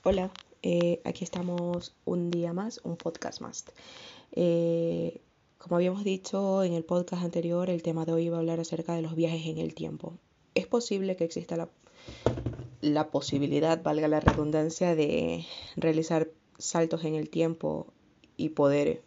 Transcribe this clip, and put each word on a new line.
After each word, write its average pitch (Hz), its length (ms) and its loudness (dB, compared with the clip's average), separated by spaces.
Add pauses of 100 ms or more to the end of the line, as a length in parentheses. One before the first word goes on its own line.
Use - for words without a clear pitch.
Hola, 190 280 2 (320)
eh, 170 420 2
aquí - 200 -4
estamos 175 680 -4 (100)
un 175 260 0
día 170 220 -2
más, 202 320 -6
un 170 120 -6
podcast - 440 -8
más. - 240 -12 (680)
Eh, 170 880 0 (380)
como 175 180 -2
habíamos 185 280 2
dicho 190 580 0
en 175 120 2
el 165 100 -2
podcast 175 400 0
anterior, 175 460 0
el 170 120 0
tema 165 220 0
de 165 80 0
hoy 165 140 2
iba 170 100 0
a 165 40 -2
hablar 165 200 0
acerca 165 340 -4
de 165 80 -2
los 165 140 -4
viajes 165 300 0
en 160 120 -4
el 160 160 -4
tiempo. 160 400 -8 (400)
¿Es 185 120 0
posible 196 500 0
que 170 80 0
exista 170 320 -4
la, 165 120 -4 (1120)
la 151 300 2
posibilidad, 143 720 2
valga 156 240 2
la 151 140 4
redundancia, 156 760 2
de 165 500 0 (320)
realizar 160 520 2 (300)
saltos 165 460 0
en 156 120 0
el 151 140 -2
tiempo 165 580 0 (480)
y 156 140 -2
poder 143 560 4